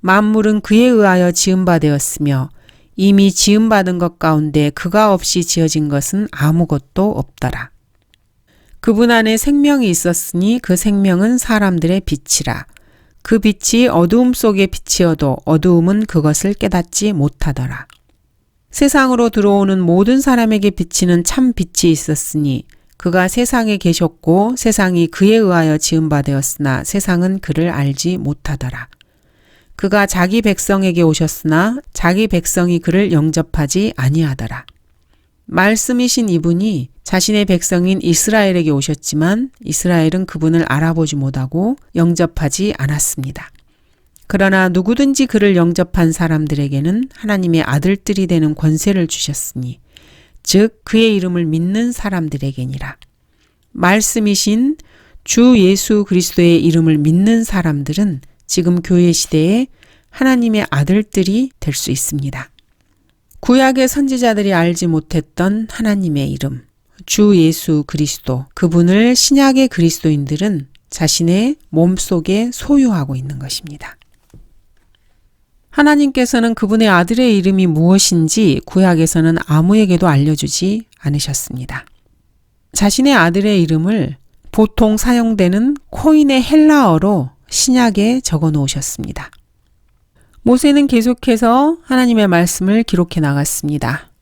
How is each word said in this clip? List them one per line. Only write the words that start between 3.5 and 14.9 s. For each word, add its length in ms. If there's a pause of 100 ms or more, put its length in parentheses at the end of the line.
받은 300
것 200
가운데 520
그가 420
없이 320
지어진 420
것은 440
아무것도 800
없더라. 600 (1120)
그분 280
안에 260
생명이 500
있었으니 720
그 160
생명은 640
사람들의 640
빛이라. 640 (560)
그 160
빛이 500
어두움 460
속에 320
비치어도 800